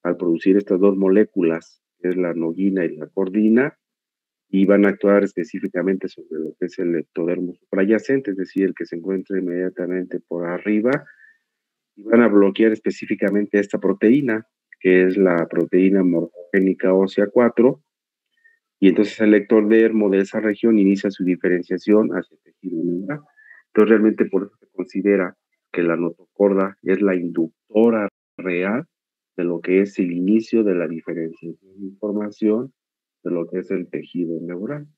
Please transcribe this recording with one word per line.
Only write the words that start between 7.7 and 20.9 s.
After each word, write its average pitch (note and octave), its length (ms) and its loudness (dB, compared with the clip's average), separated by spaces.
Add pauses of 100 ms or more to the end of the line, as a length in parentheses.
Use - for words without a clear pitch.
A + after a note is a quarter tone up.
es F#2 40 -8
decir, F#2+ 280 -2
el F2+ 100 -2
que F2+ 100 -10
se E2+ 120 -10
encuentra F#2 420 -6
inmediatamente F2+ 800 -6
por F2 280 -8
arriba, G#2+ 580 -2 (920)
y - 80 -20
van A2+ 200 4
a A#2 60 4
bloquear G2+ 440 4
específicamente G#2 880 -2
esta G2+ 180 -6
proteína, A2 680 0 (360)
que F#2 240 4
es F#2 120 0
la F2 300 2
proteína F#2+ 560 2
morfogénica F#2 920 0
ósea F#2+ 360 0
cuatro, A#2+ 560 2 (960)
y G2 80 6
entonces G#2 320 0
el G#2+ 140 4
ectodermo G#2+ 760 2
de G2 80 2
esa G2 220 -4
región G#2+ 400 0
inicia G2 320 2